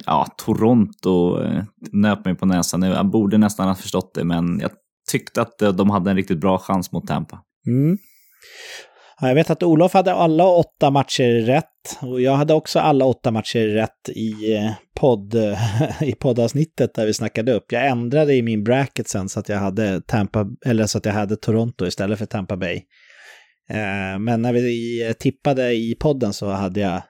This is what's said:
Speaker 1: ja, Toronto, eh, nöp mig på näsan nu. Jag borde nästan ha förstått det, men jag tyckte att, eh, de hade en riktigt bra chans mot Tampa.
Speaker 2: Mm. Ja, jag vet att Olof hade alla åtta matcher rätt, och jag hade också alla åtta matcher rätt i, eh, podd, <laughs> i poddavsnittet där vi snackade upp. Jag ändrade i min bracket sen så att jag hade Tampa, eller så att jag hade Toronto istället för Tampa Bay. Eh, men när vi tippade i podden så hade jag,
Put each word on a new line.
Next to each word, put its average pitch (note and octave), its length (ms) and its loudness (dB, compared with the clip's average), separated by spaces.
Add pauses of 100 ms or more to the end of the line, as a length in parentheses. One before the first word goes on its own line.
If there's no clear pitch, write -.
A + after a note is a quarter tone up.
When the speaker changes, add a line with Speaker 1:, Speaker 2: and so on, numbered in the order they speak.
Speaker 1:
ja, D2+ 200 0 (120)
Toronto, F#2+ 1040 2
eh, D#2 220 -4 (280)
nöp G2+ 320 2
mig F#2 100 0
på F#2+ 120 -2
näsan F2+ 340 0
nu. F#2 60 0
Jag F#2 240 0
borde G#2+ 280 2
nästan G2+ 300 2
ha F#2+ 60 0
förstått - 400 -6
det, D#2+ 100 -4
men E2+ 360 -2
jag - 100 -4 (400)
tyckte - 320 -4
att, - 200 -6
eh, G2+ 100 2
de G2 180 2
hade G2+ 200 0
en F#2+ 60 2
riktigt F2+ 240 -2
bra F#2 180 2
chans - 340 -4
mot E2+ 140 -6
Tampa. - 360 -6 (240)
Speaker 2:
Mm. C#3 320 0 (1200)
Ja, C3 80 0
jag B2+ 60 4
vet D#3+ 160 2
att D#3+ 120 -2
Olof E3+ 320 4
hade F#3 200 4
alla E3+ 320 4
åtta E3+ 440 2
matcher B2 560 2
rätt, - 540 -2
och B2+ 200 -4
jag C3 140 4
hade D3+ 200 2
också D#3 240 0
alla D3 260 4
åtta B2 260 0
matcher A2 380 0
rätt A2 400 -2
i, G#2+ 460 -2
eh, G#2+ 160 -2 (240)
podd, A2 400 0 (340)
<laughs> B2 320 -2
i C#3+ 120 -2
poddavsnittet B2 840 0
där A2 120 0
vi G#2+ 80 0
snackade A2+ 380 -2
upp. G2+ 200 -2
Jag A#2+ 140 2
ändrade C3+ 480 2
i B2 80 4
min A2 220 -2
bracket B2 440 0
sen F#2+ 200 -4
så G#2+ 120 -8
att - 80 -8
jag G#2 100 -2
hade G2 420 -2
Tampa, G#2 460 -2 (200)
eller A2 200 2
så G#2+ 120 -2
att G2 60 -8
jag G#2+ 80 0
hade G#2 240 -2
Toronto A2+ 500 -2
istället G2+ 320 -4
för G#2+ 80 -6
Tampa G2+ 300 -6
Bay. F2+ 200 -4 (920)
Eh, G2 480 -6
men A2+ 240 -2
när B2 100 0
vi A#2 680 -2
tippade C3 540 0
i A2+ 280 -2
podden B2+ 320 0
så G2+ 180 -6
hade G2 300 -4
jag, F#2 140 -2 (160)